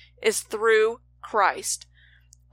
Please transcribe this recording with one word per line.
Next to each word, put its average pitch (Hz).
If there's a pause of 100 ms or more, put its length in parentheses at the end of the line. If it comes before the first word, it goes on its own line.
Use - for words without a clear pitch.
(220)
is 214
through 220 (200)
Christ. - (640)